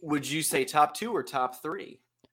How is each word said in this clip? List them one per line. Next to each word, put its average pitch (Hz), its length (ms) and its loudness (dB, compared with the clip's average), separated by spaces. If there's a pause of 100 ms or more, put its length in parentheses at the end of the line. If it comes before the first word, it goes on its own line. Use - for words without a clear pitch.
would 147 280 -2
you 156 120 0
say 147 220 2
top 151 320 4
two 226 180 -4
or 151 100 0
top 127 380 -4
three? - 380 -10 (340)